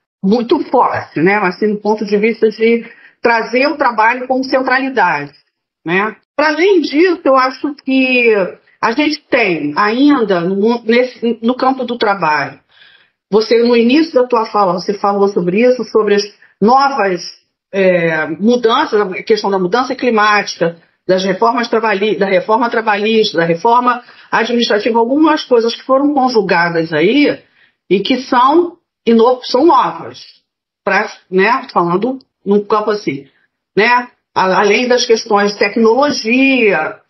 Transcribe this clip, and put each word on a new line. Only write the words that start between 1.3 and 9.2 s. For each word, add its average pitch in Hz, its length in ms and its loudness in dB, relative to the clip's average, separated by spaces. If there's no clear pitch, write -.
Mas, 180 160 -2
assim, 214 160 0
do 202 80 -6
ponto 220 240 -2
de 196 140 -2
vista 220 320 0
de 226 340 0
trazer 233 460 0
o 302 80 -4
trabalho 247 500 0
como 262 180 -2
centralidade, 254 880 -2
né? 196 300 -2
Para 302 180 0
além 359 260 2
disso, 339 440 0
eu 269 120 4
acho 269 380 -2
que 254 500 2
a 226 120 -2
gente 294 360 -2